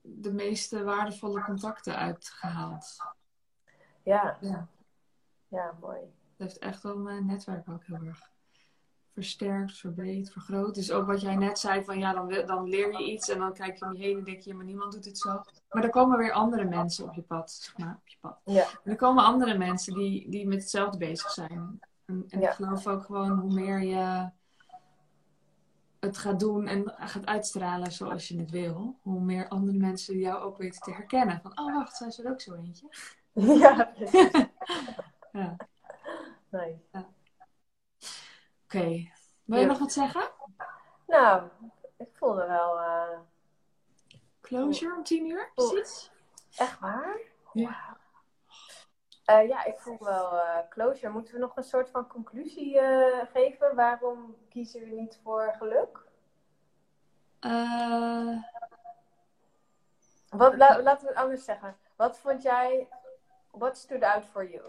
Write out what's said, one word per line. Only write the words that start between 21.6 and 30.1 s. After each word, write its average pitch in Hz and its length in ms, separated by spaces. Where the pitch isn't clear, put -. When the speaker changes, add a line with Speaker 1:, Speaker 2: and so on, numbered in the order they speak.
Speaker 1:
En, 185 240
en 190 100
Speaker 2:
Ja. 185 100
Speaker 1:
ik - 60
geloof 196 320
ook 196 160
gewoon, 196 360
hoe 190 140
meer 190 280
je 185 480
het 196 180
gaat 196 220
doen 208 280
en 196 300
gaat - 280
uitstralen 180 680
zoals 185 360
je 170 120
het 160 120
wil, 180 500
hoe 185 200
meer 185 260
andere 196 300
mensen 190 400